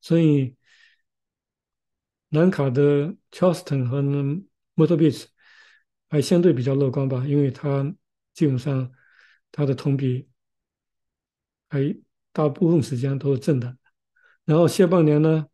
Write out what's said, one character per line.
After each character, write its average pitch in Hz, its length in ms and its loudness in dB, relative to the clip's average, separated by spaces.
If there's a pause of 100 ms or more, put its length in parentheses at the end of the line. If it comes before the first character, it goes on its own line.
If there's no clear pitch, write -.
所 165 180 0
以 147 380 2 (1700)
南 165 200 4
卡 139 200 -2
的 143 440 0 (160)
Charleston 151 560 -2
和 135 160 -4
Myrtle 143 920 -2
Beach 151 300 0 (840)
还 147 140 0
相 175 180 2
对 175 140 4
比 123 80 -4
较 135 120 -2
乐 139 160 0
观 135 160 -4
吧， 127 200 -4
因 143 100 -2
为 143 140 0
它 139 440 -4 (380)
基 - 140 0
本 131 120 0
上 131 320 -4 (640)
它 147 140 -4
的 135 80 0
同 139 240 -2
比 131 280 -4 (1400)
还 143 260 -4 (380)
大 151 160 0
部 160 220 0
分 170 120 2
时 131 140 -6
间 135 220 -4
都 139 160 -2
是 123 40 -4
正 135 220 -2
的。 123 160 -10 (680)
然 151 100 2
后 170 100 6
下 175 200 2
半 165 180 4
年 151 160 4
呢 156 340 2